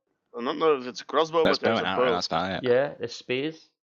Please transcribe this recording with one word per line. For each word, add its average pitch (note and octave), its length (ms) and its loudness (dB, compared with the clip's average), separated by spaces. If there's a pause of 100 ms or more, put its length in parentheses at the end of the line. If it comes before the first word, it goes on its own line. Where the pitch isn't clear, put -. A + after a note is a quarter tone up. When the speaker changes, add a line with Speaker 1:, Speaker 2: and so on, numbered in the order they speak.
(380)
Speaker 1:
I A#2 60 -6
don't C#3 160 -2
know D#3+ 180 4
if B2+ 80 -8
it's B2 160 -10
a - 40 -14
crossbow, D#3+ 380 2
Speaker 2:
There's C#3 160 4
Speaker 1:
but - 80 -2
there's A2 140 2
Speaker 2:
bow E2+ 40 -2
and - 20 -2
Speaker 1:
a - 20 -2 (120)
Speaker 2:
arrow, B2 80 2
Speaker 1:
bow. A#2 40 2
Speaker 2:
that's F2+ 140 -2
about F2 240 -2
it. A#2+ 180 -2
Speaker 3:
Yeah, C3+ 300 2
there's A#2 160 -8
spears. C#3 540 -6 (140)